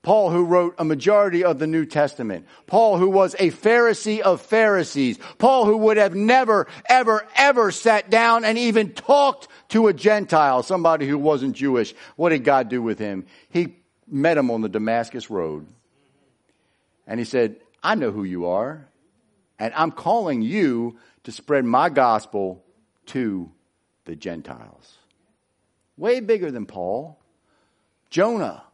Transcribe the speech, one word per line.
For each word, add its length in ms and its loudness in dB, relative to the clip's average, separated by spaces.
Paul, 280 2
who 140 2
wrote 340 2
a 40 -4
majority 600 2
of 160 0
the 80 -4
New 180 -2
Testament. 640 -4
Paul, 320 2
who 100 2
was 300 2
a 140 0
Pharisee 680 0
of 220 0
Pharisees. 800 0
Paul, 280 2
who 120 2
would 200 2
have 180 2
never, 500 2
ever, 480 2
ever 340 4
sat 400 0
down 340 2
and 140 0
even 360 0
talked 540 0
to 200 4
a 40 2
Gentile, 720 2
somebody 440 0
who 120 -2
wasn't 360 0
Jewish. 380 -2
What 140 0
did 140 0
God 240 2
do 140 -4
with 160 -4
him? 300 -8
He 240 -4
met 320 0
him 100 -2
on 120 -4
the 80 -4
Damascus 600 -6
Road. 380 -8
And 140 -10
he 60 -6
said, 320 -2
"I 100 -2
know 160 -4
who 140 -8
you 240 -6
are, 400 -6
and 160 -6
I'm 160 -2
calling 500 -4
you 560 -4
to 60 -14
spread 320 -4
my 260 0
gospel 760 -2
to 440 -6
the 100 -14
Gentiles." 840 -16
Way 260 -2
bigger 280 -2
than 160 -8
Paul. 540 -8
Jonah. 540 -2